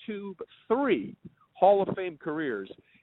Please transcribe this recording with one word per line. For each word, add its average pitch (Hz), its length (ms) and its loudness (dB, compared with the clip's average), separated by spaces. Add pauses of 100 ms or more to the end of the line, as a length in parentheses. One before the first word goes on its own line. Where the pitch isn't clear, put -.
two, 202 320 -8
but - 80 -12 (220)
three 220 480 0 (360)
Hall 196 300 6
of 190 120 -2
Fame 180 220 -6
careers. 139 540 -6 (320)